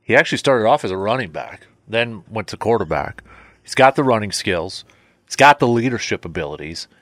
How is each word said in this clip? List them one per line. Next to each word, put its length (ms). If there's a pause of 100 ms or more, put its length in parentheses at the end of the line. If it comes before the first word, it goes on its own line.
He 140
actually 240
started 280
off 160
as 80
a 60
running 340
back, 360 (200)
then 420
went 180
to 100
quarterback. 640 (380)
He's 140
got 200
the 80
running 280
skills. 520 (420)
He's 100
got 240
the 80
leadership 580
abilities. 600 (140)